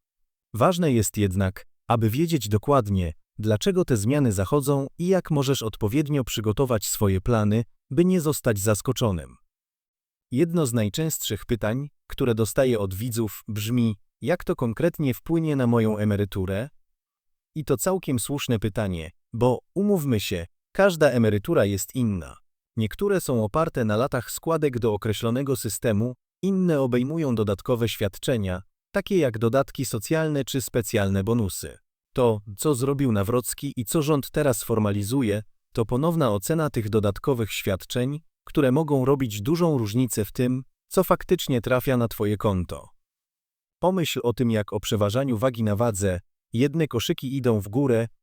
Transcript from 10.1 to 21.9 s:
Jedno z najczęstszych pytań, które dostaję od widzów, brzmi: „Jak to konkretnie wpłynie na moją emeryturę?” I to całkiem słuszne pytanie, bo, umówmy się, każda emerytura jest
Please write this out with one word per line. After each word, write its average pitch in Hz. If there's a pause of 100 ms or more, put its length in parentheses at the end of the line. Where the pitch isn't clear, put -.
Jedno 165
z 113
najczęstszych 117
pytań, 120 (180)
które 123
dostaję 113
od 98
widzów, 110
brzmi: 110 (240)
„Jak 151
to 180
konkretnie 139
wpłynie 160
na 127
moją 113
emeryturę?” 101 (840)
I 151
to 139
całkiem 185
słuszne 131
pytanie, 95 (220)
bo, 120 (160)
umówmy 165
się, 85 (260)
każda 165
emerytura 113
jest 101